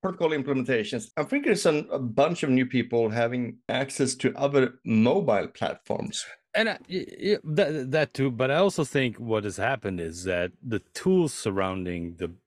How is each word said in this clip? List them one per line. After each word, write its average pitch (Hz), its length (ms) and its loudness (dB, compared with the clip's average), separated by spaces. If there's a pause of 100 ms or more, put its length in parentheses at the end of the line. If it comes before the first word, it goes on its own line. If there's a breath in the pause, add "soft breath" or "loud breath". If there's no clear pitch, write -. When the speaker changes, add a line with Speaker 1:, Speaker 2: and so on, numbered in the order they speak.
Speaker 1:
Protocol 180 280 0
implementations. 127 880 -2
I 151 60 -2
think 285 200 -2
there's 208 220 2
an, 151 260 2
a - 60 -2
bunch 135 440 2
of 151 60 -2
new 127 160 4
people 117 460 0
having 117 480 -2 (100)
access 127 480 -2
to 131 180 0
other 139 480 2
mobile 113 680 4
platforms. - 760 -6 (300)
Speaker 2:
And 220 160 2
I, - 80 -8 (100)
y-, 180 160 -6 (180)
y-, 202 220 2
that, 151 460 0
that 147 240 2
too, 135 160 0
but 127 200 0
I 143 60 2
also 185 260 2
think 131 360 0
what 110 260 -2
has 98 140 -4
happened 101 420 -2
is 85 240 -8
that 87 280 -2 (140)
the 110 120 -2 (160)
tools 185 400 2
surrounding 92 840 -4
the 85 160 -6 (140)